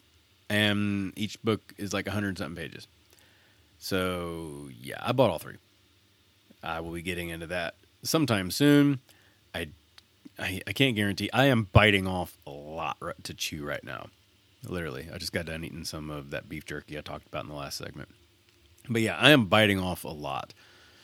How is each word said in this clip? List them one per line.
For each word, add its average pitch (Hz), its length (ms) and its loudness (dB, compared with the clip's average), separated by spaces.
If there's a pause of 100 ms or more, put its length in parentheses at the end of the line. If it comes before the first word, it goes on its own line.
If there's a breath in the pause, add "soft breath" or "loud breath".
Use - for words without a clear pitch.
(500)
and 104 680 2
each - 280 -6
book 110 340 -2
is, 101 160 -6
like, 95 140 -2
a 95 40 -4
hundred 101 280 -2
something 85 220 -8
pages. - 260 -12 (880 soft breath)
So, 85 920 -4 (120)
yeah, 58 200 -10
I 117 120 -2
bought 127 160 6
all 80 100 -2
three. - 160 -14 (1040)
I 82 200 -6
will 82 100 -8
be 85 100 -8
getting 87 280 -4
into 82 180 -8
that 87 280 -4 (280)
sometime 113 480 2
soon. 143 480 6 (560 soft breath)
I, 85 140 -4 (680)
I, 92 300 -4
I 104 60 -6
can't 131 240 4
guarantee. 101 340 0
I 127 140 4
am 117 260 4
biting 101 340 6
off 92 400 -4
a 73 60 -14
lot 76 480 -8
ri-, 85 140 -8 (100)
to 90 100 -12
chew - 300 -8
right 71 200 -6
now. 64 240 -12 (580)
Literally, 80 480 -6
I - 40 -10
just 82 140 -10
got 87 140 -4
done 80 180 -8
eating 80 220 -10
some 76 240 -10
of 71 220 -10
that - 180 -8
beef 73 160 -12
jerky 76 320 -12
I 73 40 -10
talked 73 260 -14
about - 160 -10
in - 60 -12
the 76 60 -12
last 71 220 -10
segment. - 320 -14 (800)
But 113 120 2
yeah, 98 160 0
I 120 140 8
am 127 140 8
biting 101 340 6
off 92 240 -4
a - 60 -8
lot. 73 440 -8 (500 soft breath)